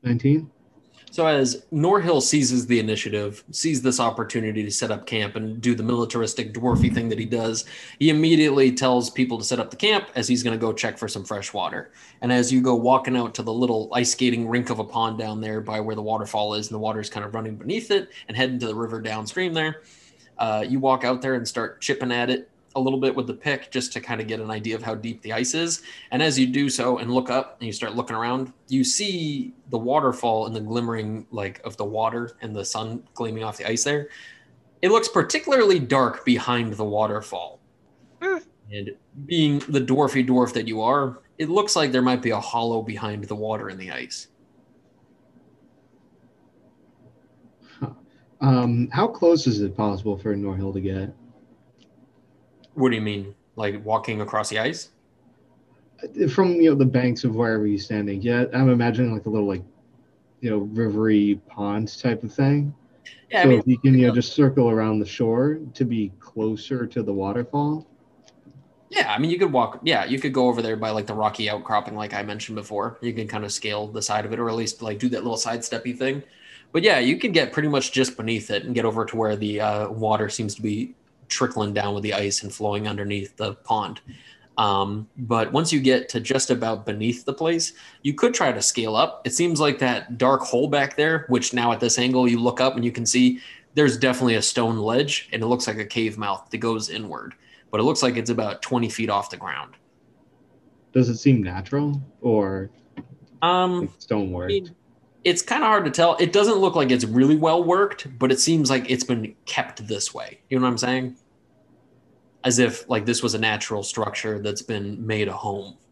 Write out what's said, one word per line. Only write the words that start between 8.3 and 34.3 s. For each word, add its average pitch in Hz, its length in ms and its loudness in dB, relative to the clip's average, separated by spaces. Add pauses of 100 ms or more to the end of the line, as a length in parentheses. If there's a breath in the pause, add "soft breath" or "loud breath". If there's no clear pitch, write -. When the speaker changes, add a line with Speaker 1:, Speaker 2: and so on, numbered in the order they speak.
Speaker 2:
tells 127 360 2
people 123 280 0
to 110 80 -8
set 120 120 -2
up - 140 -4
the - 60 -16
camp 208 380 2
as 120 120 -2
he's 120 160 2
gonna 113 140 -2
go 113 160 0
check 107 240 -4
for 113 100 -8
some 101 160 -8
fresh 101 300 -10
water. 90 380 -6 (300 soft breath)
And 123 120 2
as 123 180 4
you 131 100 6
go 127 140 4
walking 127 400 2
out 120 200 -2
to 113 80 -8
the 110 100 -4
little 117 400 0
ice 123 180 0
skating 120 380 0
rink 123 200 -2
of 113 100 -4
a 107 40 -2
pond 110 340 -2
down 110 220 -6
there 110 220 -6
by 107 180 -6
where 107 160 -6
the 107 60 -8
waterfall 107 520 -4
is, 107 140 -4
and 113 80 -10
the 107 40 -6
water's 107 300 -4
kind 104 160 -8
of 104 80 -12
running 110 220 -6
beneath 190 360 -4
it 196 180 0 (180 loud breath)
and 110 80 -10
heading 127 240 0
to 120 80 -4
the 107 80 -4
river 113 240 -6
downstream 110 540 -6
there, 156 300 -4 (540 soft breath)
uh, 107 300 0
you 135 140 0
walk 131 240 2
out 127 160 0
there 131 140 -2
and 117 120 -4
start - 320 -6
chipping 131 320 -2
at 120 180 0
it, 127 200 -2 (260)
a 135 40 -2
little 131 200 0
bit 131 160 0
with 127 120 -4
the 117 60 -8
pick - 380 -6
just 123 220 -6
to 120 80 -8
kinda 110 220 -6
get 110 160 -6
an 110 120 -8
idea 110 240 -6
of 110 80 -8
how 113 120 -6
deep 113 260 -10
the 110 120 -10
ice 123 200 -2
is. 165 280 -4 (300 loud breath)
And 127 100 0
as 151 160 2
you 127 100 4
do 139 220 0
so 123 280 0
and 113 160 -4
look 127 160 0
up 135 300 -2
and 117 80 -8
you 107 60 -8
start 107 220 -6
looking 117 200 -4
around, 123 360 -4 (160)
you 131 160 2
see 156 720 -4 (160)
the 123 80 -4
waterfall 120 680 0
and 113 100 -8
the 110 40 -4
glimmering, 110 720 -4
like, 101 320 -8
of 107 140 -14
the 107 80 -4
water 113 460 -4 (100)
and 107 140 -10
the 98 100 -6
sun 110 380 -8 (100)
gleaming 113 300 -6
off 107 140 -8
the - 120 -8
ice 117 160 -2
there. 147 240 -2 (720 loud breath)